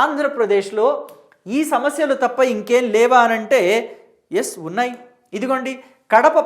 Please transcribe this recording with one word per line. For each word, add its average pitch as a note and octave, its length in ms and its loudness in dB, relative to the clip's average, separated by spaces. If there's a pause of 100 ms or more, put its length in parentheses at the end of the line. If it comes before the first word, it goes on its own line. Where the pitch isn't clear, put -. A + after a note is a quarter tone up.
ఆంధ్రప్రదేశ్లో A#3 840 0 (680)
ఈ D#4 40 0 (120)
సమస్యలు C#4+ 420 -2 (100)
తప్ప B3 140 -4 (160)
ఇంకేం A#3+ 300 0 (120)
లేవా B3 300 4
అనంటే A3 340 0 (800)
ఎస్ - 120 -10 (140)
ఉన్నాయి. A#3+ 260 -4 (440)
ఇదిగోండి C4 360 -4 (400)
కడప D4+ 320 6